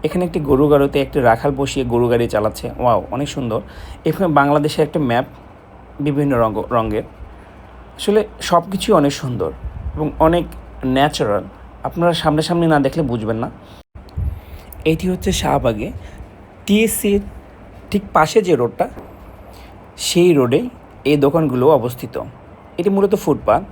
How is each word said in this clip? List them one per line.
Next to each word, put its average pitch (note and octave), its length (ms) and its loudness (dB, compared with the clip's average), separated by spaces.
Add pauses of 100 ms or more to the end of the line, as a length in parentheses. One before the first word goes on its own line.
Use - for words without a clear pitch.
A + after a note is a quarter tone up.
এখানে F3+ 220 -2
একটি F3 160 -4
গরু C#3+ 280 4
গাড়িতে C#3 340 4
একটি C3+ 180 -2
রাখাল A#2 360 4
বসিয়ে C3+ 300 -2
গরু A#2+ 220 2
গাড়ি A#2 200 2
চালাচ্ছে। A2 500 -4
ওয়াও, A#2 320 2
অনেক C#3+ 180 -4
সুন্দর। A2+ 320 -4 (440)
এখানে E3 240 0
বাংলাদেশের D3 580 4
একটা D#3 140 -4
ম্যাপ, B2 240 0 (760)
বিভিন্ন C#3+ 360 0
রঙ-, A2 340 0
রঙের। A2+ 320 -2 (960)
আসলে G#3 320 0 (120)
সব E3+ 300 2
কিছুই G3 240 0
অনেক C#3+ 180 4
সুন্দর A2 400 -4 (440)
এবং D3+ 220 -4
অনেক E3 260 2 (420)
ন্যাচারাল। C3 580 0 (380)
আপনারা E3+ 320 0
সামনাসামনি E3 520 0
না D3+ 140 4
দেখলে C#3+ 220 -2
বুঝবেন A2+ 340 -2
না। A#2 140 -6 (1300)
এটি D#3+ 240 0
হচ্ছে F#3 240 -2
শাহবাগে C3+ 600 -2 (760)
টিএসসির G3+ 540 2 (680)
ঠিক G3+ 120 -2 (100)
পাশে E3 300 2
যে F3 140 2
রোডটা, A#2+ 320 -2 (1080)
সেই F3 360 4
রোডেই C#3+ 360 2 (360)
এই D3 120 4
দোকানগুলো D3 540 2
অবস্থিত। A#2+ 520 -2 (560)
এটি F#3 120 2
মূলত G3 240 2
ফুটপাত। C3+ 580 2